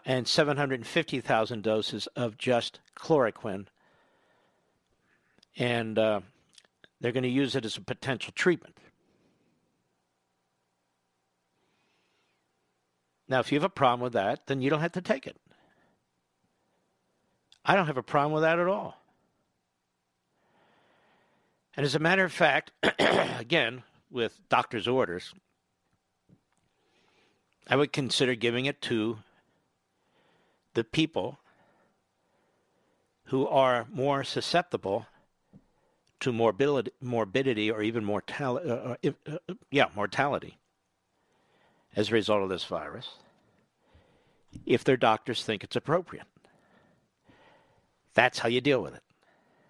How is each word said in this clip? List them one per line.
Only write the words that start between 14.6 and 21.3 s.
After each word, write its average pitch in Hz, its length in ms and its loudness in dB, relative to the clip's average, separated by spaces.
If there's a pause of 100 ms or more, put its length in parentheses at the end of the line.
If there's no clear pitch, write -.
you 131 80 0
don't 151 120 0
have 170 120 -2
to 185 80 -6
take 233 260 -2
it. - 100 -14 (2250)
I 165 100 6
don't 190 120 2
have 143 100 -2
a 120 60 -4
problem 151 300 2
with 156 100 2
that 165 160 2
at 175 80 2
all. 196 340 -4 (2750)